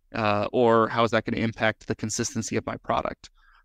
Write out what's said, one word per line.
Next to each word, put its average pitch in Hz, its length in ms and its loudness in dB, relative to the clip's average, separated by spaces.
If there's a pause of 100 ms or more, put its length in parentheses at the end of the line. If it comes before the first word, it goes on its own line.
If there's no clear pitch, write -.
(140)
uh, 104 380 0
or 113 380 4
how 117 160 2
is 107 60 0
that 110 120 2
gonna 117 140 -4
impact 110 500 -2
the - 80 -2
consistency 113 600 -4
of 110 80 -4
my 113 100 -6
product? - 540 -6 (360)